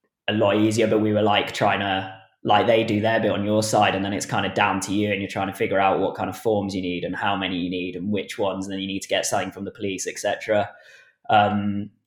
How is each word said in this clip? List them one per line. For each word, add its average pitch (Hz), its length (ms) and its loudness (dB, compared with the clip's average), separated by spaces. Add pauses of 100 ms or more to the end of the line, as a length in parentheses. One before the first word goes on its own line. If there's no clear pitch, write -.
(280)
a 104 60 0
lot 104 240 4
easier. 110 300 4
But 107 140 4
we 107 120 2
were, 104 80 4
like, 101 320 2
trying 98 280 2
to, 95 300 -2 (320)
like, 107 240 4
they 113 160 6
do 104 180 0
their 113 180 2
bit 104 120 2
on 98 120 -2
your 107 200 2
side, 104 320 2
and 95 100 -2
then 101 80 -4
it's 95 120 -4
kind 104 200 -2
of 95 80 -4
down 101 280 2
to 95 120 -6
you, 104 180 0
and 98 80 -2
you're 98 100 -6
trying 98 180 -4
to 95 60 -6
figure 98 260 0
out 95 200 2
what 95 160 -2
kind 98 140 -6
of 92 80 -10
forms 101 380 -2
you 92 60 -4
need 87 220 -4
and 90 120 -6
how 101 200 -2
many 92 220 -4
you 87 140 -4
need 90 240 -6
and 90 160 -6
which 98 260 -4
ones, 95 280 -2
and 98 80 -10
then 98 60 -6
you 95 80 -6
need 95 140 -6
to - 60 -14
get 98 180 0
something 98 260 -2
from 98 140 -10
the 101 60 -10
police, 98 340 -6
et - 140 -10
cetera. 104 500 0 (600)
Um, 104 580 2 (180)